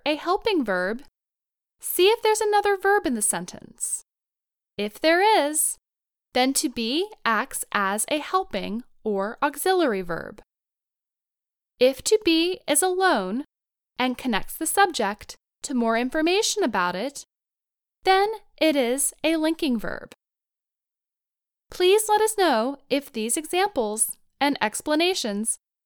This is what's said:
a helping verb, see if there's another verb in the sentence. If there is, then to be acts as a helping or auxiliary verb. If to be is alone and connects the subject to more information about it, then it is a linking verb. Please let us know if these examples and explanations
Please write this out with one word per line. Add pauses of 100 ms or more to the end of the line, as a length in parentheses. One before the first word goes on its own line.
a
helping
verb, (760)
see
if
there's
another
verb
in
the
sentence. (800)
If
there
is, (560)
then
to
be (160)
acts
as
a
helping (180)
or
auxiliary
verb. (1400)
If
to
be
is
alone (520)
and
connects
the
subject (240)
to
more
information
about
it, (800)
then (280)
it
is (100)
a
linking
verb. (1600)
Please
let
us
know (140)
if
these
examples (240)
and
explanations (260)